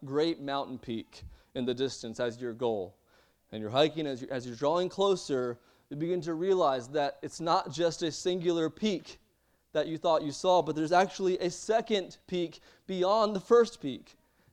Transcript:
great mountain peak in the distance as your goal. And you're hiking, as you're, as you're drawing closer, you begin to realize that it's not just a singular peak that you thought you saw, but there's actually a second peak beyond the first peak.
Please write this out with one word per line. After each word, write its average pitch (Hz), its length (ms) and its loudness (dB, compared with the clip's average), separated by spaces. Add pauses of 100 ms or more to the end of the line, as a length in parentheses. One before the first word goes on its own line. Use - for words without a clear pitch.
great 147 360 0
mountain 139 380 -6
peak - 460 -10 (300)
in 131 100 -4
the 123 100 0
distance 120 460 -4
as 120 200 -4
your 120 140 -6
goal. 110 420 -2 (560)
And 110 80 -8
you're 107 100 -6
hiking, 151 360 2
as 127 160 -6
you're, - 100 -10
as 127 140 -6
you're 120 100 -10
drawing 160 320 0
closer, 147 720 0 (320)
you 143 60 -10
begin 170 260 -2
to 165 120 -6
realize 156 540 2
that 143 340 -2
it's - 180 -10
not 170 300 2
just 160 320 0
a 165 80 0
singular 175 600 0
peak - 500 -2 (520)
that 151 160 0
you 160 100 -4
thought 160 240 2
you 151 100 -4
saw, 180 300 4
but 147 120 -4
there's 156 180 0
actually 185 460 2
a 180 120 -2
second 214 640 -2 (100)
peak 175 340 -4 (260)
beyond 202 500 2
the 190 40 -4
first 233 400 4
peak. - 360 -8 (360)